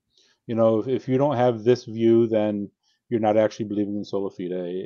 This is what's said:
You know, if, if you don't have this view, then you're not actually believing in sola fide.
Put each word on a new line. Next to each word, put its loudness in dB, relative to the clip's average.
You -6
know, 2
if, -4
if -4
you 0
don't 0
have 0
this 2
view, 2
then 0
you're -2
not 2
actually 0
believing -4
in -6
sola -6
fide. -8